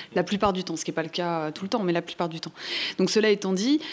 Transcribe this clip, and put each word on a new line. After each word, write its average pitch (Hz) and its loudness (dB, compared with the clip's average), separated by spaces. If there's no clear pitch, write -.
la 180 4
plupart 202 2
du 185 -2
temps, 165 -6
ce 156 -6
qui - -4
n'est 160 -10
pas 165 0
le 160 -4
cas, 170 -2
euh, 151 -4
tout 156 -10
le 190 -8
temps, 226 0
mais 180 2
la 170 2
plupart 175 -4
du 165 -8
temps. 165 -10
Donc, 185 4
cela 214 4
étant 202 2
dit, 247 2